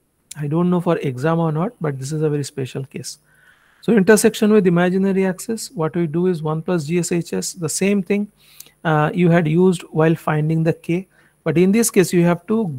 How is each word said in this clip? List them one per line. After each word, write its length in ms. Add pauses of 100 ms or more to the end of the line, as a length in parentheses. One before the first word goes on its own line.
(360)
I 100
don't 240
know 100
for 180
exam 400
or 120
not, 300
but 180
this 140
is 100
a 80
very 140
special 400
case. 340 (640)
So 140
intersection 580
with 140
imaginary 600
axis, 460
what 240
we 100
do 200
is 160
one 200
plus 220
G 140
S 120
H 220
S, 220
the 140
same 340
thing, 280 (540)
uh, 280
you 180
had 180
used 420
while 240
finding 480
the 120
K, 340 (340)
but 140
in 160
this 180
case, 220
you 120
have 220
to 220 (100)